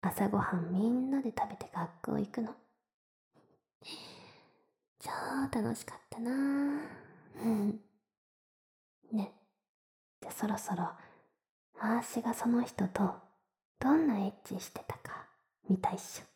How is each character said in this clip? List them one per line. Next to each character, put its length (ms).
朝 300
ご 80
は 180
ん 160
み 160
ん 220
な 100
で 180
食 120
べ 60
て 140
学 420
校 60
行 120
く 100
の。 140
超 120
楽 220
し 100
か 120
っ 20
た 100
な 120
ぁ。 500
<laughs> 340
ね。 220
じ 60
ゃ、 40
そ 160
ろ 80
そ 180
ろ、 100
あ 140
ー 240
し 200
が 100
そ 160
の 140
人 260
と 320
ど 140
ん 140
な 120
エ 100
ッ 60
チ 140
し 120
て 180
た 80
か 300
見 80
た 140
い 60
っ 20
し 240
ょ。 20